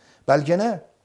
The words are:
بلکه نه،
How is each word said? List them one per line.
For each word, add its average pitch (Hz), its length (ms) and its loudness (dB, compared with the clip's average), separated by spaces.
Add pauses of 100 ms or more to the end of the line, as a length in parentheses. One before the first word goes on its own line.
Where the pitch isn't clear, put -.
(260)
بلکه 147 300 2
نه، 214 260 -4 (220)